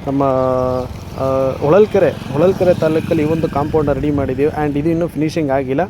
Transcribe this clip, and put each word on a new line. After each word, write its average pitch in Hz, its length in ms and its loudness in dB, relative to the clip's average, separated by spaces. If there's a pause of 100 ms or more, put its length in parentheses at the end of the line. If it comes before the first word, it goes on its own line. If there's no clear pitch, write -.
ನಮ್ಮ, 139 160 0 (960)
ಆ, 135 320 0 (100)
ಹೊಳಲ್ಕೆರೆ, 180 480 4
ಹೊಳಲ್ಕೆರೆ 180 640 0
ತಾಲೂಕಲ್ಲಿ 160 500 0
ಈ - 20 0
ಒಂದು 160 240 0
ಕಾಂಪೌಂಡ್ನ 147 420 0
ರೆಡಿ 143 200 0
ಮಾಡಿದ್ದೀವಿ 139 400 0 (140)
and 143 140 -2
ಇದು 151 100 0
ಇನ್ನೂ 165 180 0
ಫಿನಿಶಿಂಗ್ 151 440 -2
ಆಗಿಲ್ಲ. 135 380 0